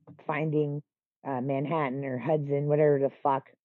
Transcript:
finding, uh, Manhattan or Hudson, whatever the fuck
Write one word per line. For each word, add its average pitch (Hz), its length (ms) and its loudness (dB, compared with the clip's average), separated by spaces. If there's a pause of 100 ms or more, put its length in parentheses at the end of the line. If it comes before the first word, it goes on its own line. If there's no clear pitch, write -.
(260)
finding, 151 560 0 (420)
uh, 135 160 -4
Manhattan 139 640 -2
or 127 140 -4
Hudson, 143 500 0
whatever 147 300 4
the 135 120 0
fuck - 400 -2 (140)